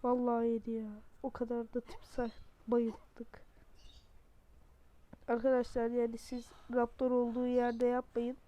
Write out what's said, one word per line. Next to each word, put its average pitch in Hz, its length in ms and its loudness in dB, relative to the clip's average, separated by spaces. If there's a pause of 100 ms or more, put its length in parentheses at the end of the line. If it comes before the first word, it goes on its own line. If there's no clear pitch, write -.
Vallahi 247 460 4
yedi 226 220 0
ya. 220 200 -4 (320)
O 269 80 -4
kadar 233 440 -4
da 247 60 0
timsah - 500 -6 (360)
bayılttık. - 760 -2 (1900)
Arkadaşlar 240 640 2
yani 233 280 0
siz - 320 -10 (240)
raptor 247 360 2
olduğu 247 360 2
yerde 247 400 2
yapmayın. 247 500 -2 (120)